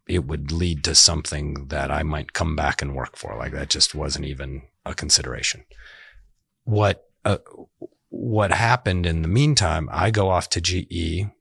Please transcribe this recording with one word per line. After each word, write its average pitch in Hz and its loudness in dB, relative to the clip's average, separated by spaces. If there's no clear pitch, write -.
it 87 0
would 71 -4
lead 85 0
to 82 0
something 73 2
that 69 -4
I 73 -2
might 76 -6
come 80 0
back 73 -2
and 69 -4
work 64 -8
for. - -10
Like, 64 -6
that 71 -6
just - 2
wasn't 73 -4
even 67 -8
a - -8
consideration. - -2
What, 104 2
uh, 101 2
what 104 0
happened 107 2
in 82 2
the 80 0
meantime, 92 4
I 92 2
go 101 2
off 90 2
to 87 -2
G 90 -2
E 85 -2